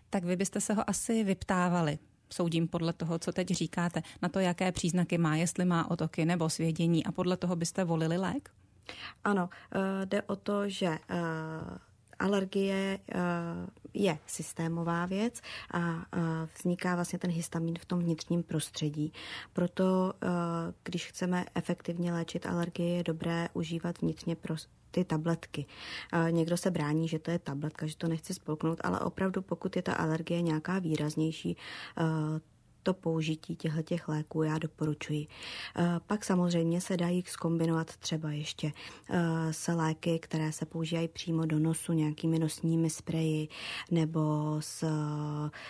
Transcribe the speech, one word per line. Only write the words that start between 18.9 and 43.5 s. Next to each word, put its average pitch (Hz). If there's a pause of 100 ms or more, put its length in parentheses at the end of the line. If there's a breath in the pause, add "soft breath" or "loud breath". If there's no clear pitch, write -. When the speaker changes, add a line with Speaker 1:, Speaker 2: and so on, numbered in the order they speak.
Speaker 2:
Proto, 185 (100)
eh, 185 (560)
když 175
chceme 180 (100)
efektivně 175
léčit 170
alergie, 175
je 175
dobré 170
užívat 170
vnitřně 165
pros-, - (240)
ty 180
tabletky. 160 (480 loud breath)
Eh, 165
někdo 170
se 185
brání, 160
že 160
to 165
je 170
tabletka, 147
že 156
to 170
nechce 165
spolknout, 165
ale 180
opravdu, 185
pokud 190
je 180
ta 180
alergie 165
nějaká 170
výraznější, 156 (400 loud breath)
eh, 170 (800)
to 185
použití 160
těchto 160
léků 156
já 156
doporučuji. 151 (480 loud breath)
Eh, 170
pak 208
samozřejmě 175
se 185
dají 175
zkombinovat 165
třeba 156
ještě, 151 (380 loud breath)
eh, 165
s 170
léky, 165
které 156
se 156
používají 165
přímo 165
do 156
nosu, 160
nějakými 160
nosními 165
spreji 156 (440 loud breath)